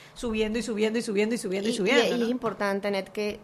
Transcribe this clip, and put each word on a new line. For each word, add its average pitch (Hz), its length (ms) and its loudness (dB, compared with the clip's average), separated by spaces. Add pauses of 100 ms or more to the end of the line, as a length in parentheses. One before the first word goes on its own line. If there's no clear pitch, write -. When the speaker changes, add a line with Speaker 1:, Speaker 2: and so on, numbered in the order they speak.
(140)
Speaker 1:
subiendo 220 440 -2
y 240 60 -2
subiendo 220 360 0
y - 20 -2
subiendo 220 340 0
y - 20 0
subiendo 196 300 -2
y 233 60 0
Speaker 2:
Y, - 20 -4
Speaker 1:
subiendo, 226 280 4
Speaker 2:
y, - 120 2
y - 20 0
Speaker 1:
¿no? 240 80 2
Speaker 2:
es 226 60 0
importante, 202 560 -2
Anet, 190 240 -2
que 208 320 -4